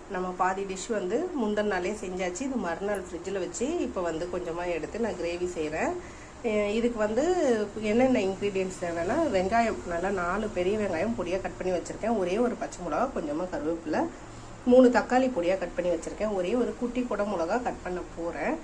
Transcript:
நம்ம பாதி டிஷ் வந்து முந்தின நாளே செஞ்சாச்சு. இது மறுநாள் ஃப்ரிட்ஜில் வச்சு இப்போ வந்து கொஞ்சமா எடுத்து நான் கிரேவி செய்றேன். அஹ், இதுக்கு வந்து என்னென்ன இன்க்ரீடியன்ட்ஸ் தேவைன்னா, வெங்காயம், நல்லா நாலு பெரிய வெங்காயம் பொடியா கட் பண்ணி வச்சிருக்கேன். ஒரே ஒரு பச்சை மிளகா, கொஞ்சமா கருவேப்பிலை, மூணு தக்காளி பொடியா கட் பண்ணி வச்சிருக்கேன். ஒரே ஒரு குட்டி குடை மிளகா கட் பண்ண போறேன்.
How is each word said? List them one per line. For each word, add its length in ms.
நம்ம 240
பாதி 300
டிஷ் 260
வந்து 280
முந்தின 360
நாளே 240
செஞ்சாச்சு. 480
இது 160
மறுநாள் 440
ஃப்ரிட்ஜில் 400
வச்சு 240
இப்போ 220
வந்து 260
கொஞ்சமா 420
எடுத்து 280
நான் 200
கிரேவி 320
செய்றேன். 420
அஹ், 300
இதுக்கு 260
வந்து 240
என்னென்ன 380
இன்க்ரீடியன்ட்ஸ் 600
தேவைன்னா, 360
வெங்காயம், 580
நல்லா 280
நாலு 340
பெரிய 280
வெங்காயம் 380
பொடியா 260
கட் 160
பண்ணி 160
வச்சிருக்கேன். 440
ஒரே 220
ஒரு 180
பச்சை 240
மிளகா, 300
கொஞ்சமா 360
கருவேப்பிலை, 560
மூணு 220
தக்காளி 400
பொடியா 300
கட் 160
பண்ணி 160
வச்சிருக்கேன். 440
ஒரே 200
ஒரு 220
குட்டி 260
குடை 240
மிளகா 360
கட் 200
பண்ண 280
போறேன். 540